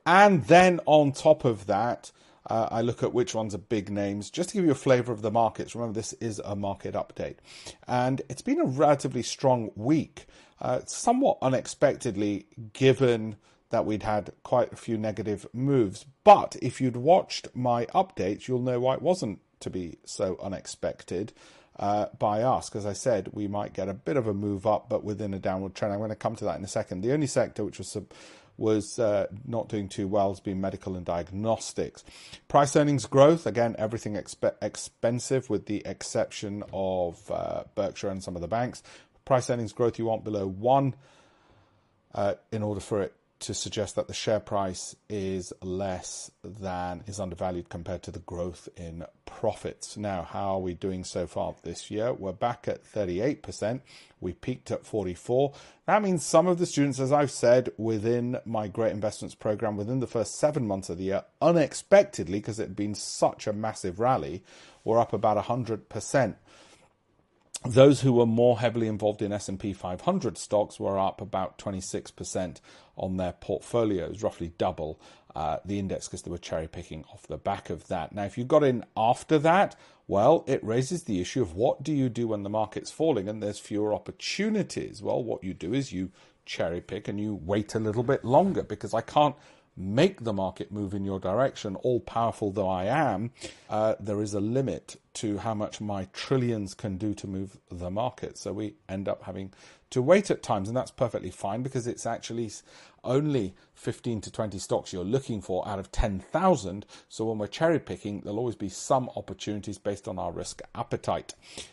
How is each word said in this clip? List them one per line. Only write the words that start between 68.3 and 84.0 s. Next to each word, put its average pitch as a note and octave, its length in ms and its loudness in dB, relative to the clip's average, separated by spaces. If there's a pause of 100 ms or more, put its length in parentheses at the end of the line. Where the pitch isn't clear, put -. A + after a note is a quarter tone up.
heavily A#2 300 0
involved G#2+ 340 -2
in G#2 100 -2
S G#2 160 -6
and G2 100 -6
P G2+ 140 -4
five F2+ 300 -8
hundred F3 360 0
stocks - 400 0
were G2 200 0
up F#2+ 220 0
about F#2+ 380 -4
twenty-six F#2+ 520 -6
percent F#2 500 -6 (360)
on F#2+ 200 -4
their F#2 160 -2
portfolios, G2+ 920 -2
roughly E2+ 340 -4
double, E2 440 -4 (340)
uh, D#2 300 -4
the G2+ 160 -4
index, F#2+ 260 -4
'cause - 160 -12
they E2+ 80 -10
were F2 80 -6
cherry E2 300 -6
picking D#2+ 440 -14
off - 140 -20
the D#2 120 -8
back G2 320 -6
of E2+ 180 -10
that. E2+ 260 -6
Now, G2+ 80 -6
if G2+ 160 -8
you B2 60 -4
got D3+ 180 6
in B2+ 220 2 (120)
after A#2+ 440 2
that, E3 340 4 (320)
well, A2+ 400 4
it C3 160 0
raises C3 420 -2
the G2 160 0
issue B2 220 0
of E2+ 140 -4
what C3 260 2
do D3+ 100 -2
you C3+ 160 2
do A#2 200 -2
when G2+ 160 -2
the G2 60 -6
market's G#2+ 420 -4
falling B2+ 360 0
and G#2+ 140 -6
there's G#2 160 -4
fewer G#2 340 0
opportunities? A2 1120 -4